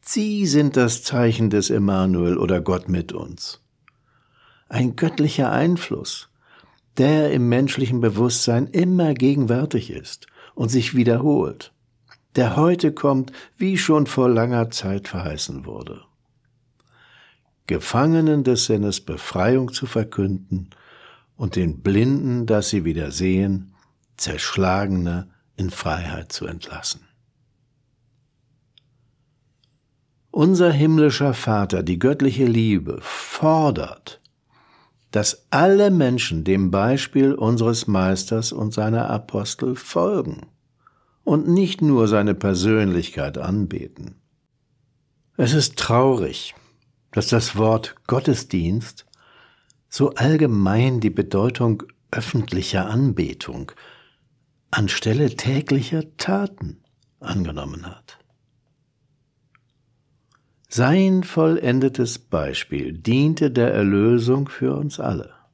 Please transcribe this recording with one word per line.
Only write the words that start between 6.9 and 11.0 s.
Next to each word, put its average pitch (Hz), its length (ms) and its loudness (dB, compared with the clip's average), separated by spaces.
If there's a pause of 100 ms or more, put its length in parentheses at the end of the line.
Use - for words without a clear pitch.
der 147 340 4
im 123 160 2
menschlichen 123 520 0
Bewusstsein 117 680 0
immer 180 440 2
gegenwärtig 131 760 0
ist - 380 -16 (260)
und - 140 -2
sich 120 260 0
wiederholt, 120 760 2 (640)